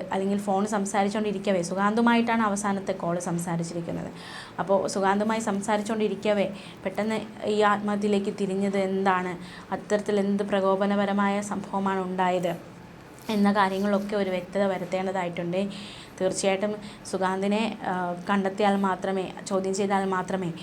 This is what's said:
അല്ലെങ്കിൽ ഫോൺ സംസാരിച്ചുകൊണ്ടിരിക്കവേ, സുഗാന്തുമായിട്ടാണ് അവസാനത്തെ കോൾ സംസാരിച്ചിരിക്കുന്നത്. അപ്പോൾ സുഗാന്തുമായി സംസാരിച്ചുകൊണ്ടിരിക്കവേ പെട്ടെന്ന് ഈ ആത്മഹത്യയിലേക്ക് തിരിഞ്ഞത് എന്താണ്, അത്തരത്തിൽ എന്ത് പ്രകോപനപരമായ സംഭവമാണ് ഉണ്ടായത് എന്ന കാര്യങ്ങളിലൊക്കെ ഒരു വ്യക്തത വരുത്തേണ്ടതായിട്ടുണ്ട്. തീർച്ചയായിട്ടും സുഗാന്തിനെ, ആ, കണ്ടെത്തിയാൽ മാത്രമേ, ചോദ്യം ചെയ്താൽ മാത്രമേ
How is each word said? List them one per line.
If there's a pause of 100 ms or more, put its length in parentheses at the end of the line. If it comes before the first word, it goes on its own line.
(120)
അല്ലെങ്കിൽ
ഫോൺ
സംസാരിച്ചുകൊണ്ടിരിക്കവേ,
സുഗാന്തുമായിട്ടാണ്
അവസാനത്തെ
കോൾ (100)
സംസാരിച്ചിരിക്കുന്നത്. (500)
അപ്പോൾ
സുഗാന്തുമായി (100)
സംസാരിച്ചുകൊണ്ടിരിക്കവേ (380)
പെട്ടെന്ന് (260)
ഈ (140)
ആത്മഹത്യയിലേക്ക്
തിരിഞ്ഞത്
എന്താണ്, (400)
അത്തരത്തിൽ
എന്ത്
പ്രകോപനപരമായ (120)
സംഭവമാണ്
ഉണ്ടായത് (800)
എന്ന
കാര്യങ്ങളിലൊക്കെ
ഒരു
വ്യക്തത
വരുത്തേണ്ടതായിട്ടുണ്ട്. (600)
തീർച്ചയായിട്ടും (380)
സുഗാന്തിനെ, (120)
ആ, (340)
കണ്ടെത്തിയാൽ
മാത്രമേ, (240)
ചോദ്യം
ചെയ്താൽ
മാത്രമേ (100)